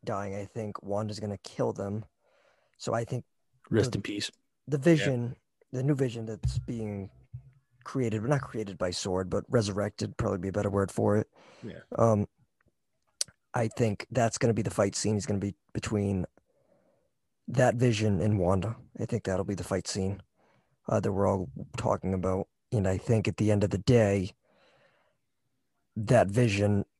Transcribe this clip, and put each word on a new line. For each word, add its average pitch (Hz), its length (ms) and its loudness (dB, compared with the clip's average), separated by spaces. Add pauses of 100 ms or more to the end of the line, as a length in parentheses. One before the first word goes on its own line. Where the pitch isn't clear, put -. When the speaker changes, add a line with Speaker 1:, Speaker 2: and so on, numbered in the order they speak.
Speaker 1:
dying. 98 320 -4
I 101 80 -6
think 104 400 -10
Wanda's 101 380 -4
gonna 104 160 -6
kill - 340 -4
them. 101 320 -6 (760)
So - 160 -6
I 117 120 -2
think 123 180 -6 (460)
Speaker 2:
Rest 110 240 2
Speaker 1:
the, - 60 -2
Speaker 2:
in - 20 -4
peace. 104 280 -6 (380)
Speaker 1:
the 147 100 -2
Speaker 3:
Yeah. 131 60 -4
Speaker 1:
Vision, 127 520 4 (360)
the 127 120 -4
new 143 120 4
Vision 120 300 -2
that's 113 340 -4
being 104 500 -6 (720)
created, 113 400 -2
not 135 180 2
created 101 360 -8
by 92 140 -2
sword, 92 380 -2
but 101 200 -2
resurrected, 104 680 -2
probably 101 200 -2
be 90 120 -4
a - 20 -6
better 101 180 0
word 98 220 2
for 107 260 4
it. 107 100 2 (360)
Speaker 3:
Yeah. 113 160 -14 (180)
Speaker 1:
Um, 110 300 4 (1300)
I 117 140 0
think 110 440 -2
that's 113 260 2
gonna 117 160 2
be 107 80 0
the 101 80 -2
fight 101 260 0
scene. 107 220 0
Is 95 80 -4
gonna 104 140 -2
be 101 160 -4 (180)
between 98 520 -2 (1200)
that 123 280 2
Vision 110 460 2
and 107 180 2
Wanda. 92 360 2 (240)
I 110 60 -4
think - 180 -4
that'll 95 200 -2
be 101 120 -4
the 85 80 -8
fight 95 240 -4
scene, 98 340 -4 (680)
uh, 107 120 2
that 104 120 -2
we're 98 160 2
all 98 220 0 (280)
talking 98 360 0
about. 92 340 -2 (240)
And 98 160 2
I 95 100 0
think 110 300 0
at 104 100 -4
the 107 140 2
end 101 120 4
of 98 80 0
the 98 80 -2
day, 101 540 4 (1600)
that 107 300 4
Vision 101 580 2 (140)